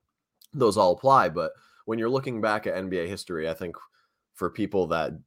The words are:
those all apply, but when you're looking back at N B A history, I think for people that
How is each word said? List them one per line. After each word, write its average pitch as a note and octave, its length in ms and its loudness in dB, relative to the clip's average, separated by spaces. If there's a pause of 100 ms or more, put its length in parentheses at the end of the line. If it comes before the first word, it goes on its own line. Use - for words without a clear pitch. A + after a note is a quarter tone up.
(540)
those A2 240 2
all F#2 140 6
apply, B2 360 4
but D#2+ 240 -4 (320)
when A2+ 140 -4
you're A2+ 100 -2
looking C3 320 -2
back G#2+ 260 0
at F2+ 80 -2
N F#2+ 140 -4
B F2+ 120 -2
A E2 60 -2
history, E2+ 440 -6
I E2 40 -4
think F2 220 -8 (580)
for F#2 140 -4
people F#2+ 380 0
that D#2 260 0 (140)